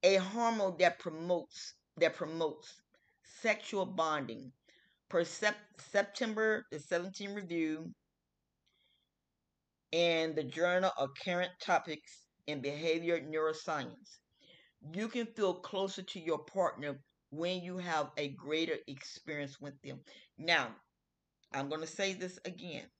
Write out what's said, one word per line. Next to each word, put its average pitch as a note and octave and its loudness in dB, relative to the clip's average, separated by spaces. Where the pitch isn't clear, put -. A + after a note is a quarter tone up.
A G3 10
hormone G3+ 2
that F3 8
promotes, E3 -2
that D#3 6
promotes D#3+ -4
sexual G#3+ 0
bonding. D3+ 0
Per E3+ 4
Sep-, G#3 0
September G#3+ 0
the D#3 -6
seventeenth F#3+ -4
review E3 -2
and D#3+ 4
the D3 0
Journal F3 4
of C3+ 0
Current F3+ 0
Topics - -2
in D3 -4
Behavior E3 2
Neuroscience. D#3 -4
You G#3 -2
can A#3 -2
feel G#3 0
closer F#3+ -4
to F#3 -10
your D#3+ 0
partner D3 -2
when F3 -2
you F3+ -6
have E3 -2
a D3 -2
greater D#3 -2
experience C#3 -10
with C#3+ -10
them. C3+ -12
Now, D#3 2
I'm C#3 -2
gonna D#3 -2
say G3 -2
this F3+ -8
again. F3 -8